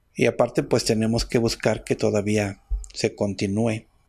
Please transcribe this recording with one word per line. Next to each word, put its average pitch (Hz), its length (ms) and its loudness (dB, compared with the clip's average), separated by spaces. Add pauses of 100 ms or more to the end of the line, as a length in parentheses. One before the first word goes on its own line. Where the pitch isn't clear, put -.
(140)
y - 100 2
aparte 120 380 2
pues 127 240 0
tenemos 113 400 0
que - 120 2
buscar 113 460 0
que - 120 -2
todavía 104 680 0 (320)
se - 200 -2
continúe 107 720 -2 (240)